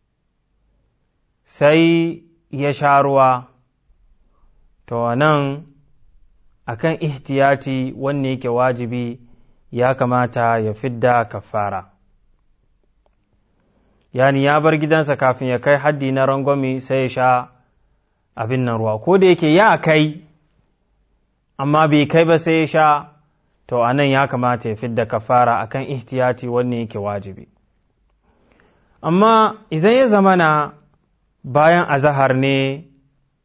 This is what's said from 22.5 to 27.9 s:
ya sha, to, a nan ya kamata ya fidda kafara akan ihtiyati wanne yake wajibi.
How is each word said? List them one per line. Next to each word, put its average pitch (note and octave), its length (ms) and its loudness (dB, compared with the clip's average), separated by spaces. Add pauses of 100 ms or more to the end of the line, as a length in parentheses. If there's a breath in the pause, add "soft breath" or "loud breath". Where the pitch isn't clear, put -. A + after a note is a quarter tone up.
ya D#3 80 0
sha, D3 420 2 (580)
to, A#2+ 160 -2
a A#2+ 100 0
nan C#3+ 160 0
ya C3+ 180 2
kamata B2 420 -4
ya G#2+ 60 -6
fidda A#2 300 -4
kafara A#2+ 540 0
akan A2+ 240 -8
ihtiyati B2+ 640 -4
wanne A#2+ 320 -4
yake A2+ 180 -10
wajibi. G2+ 500 -10 (1500)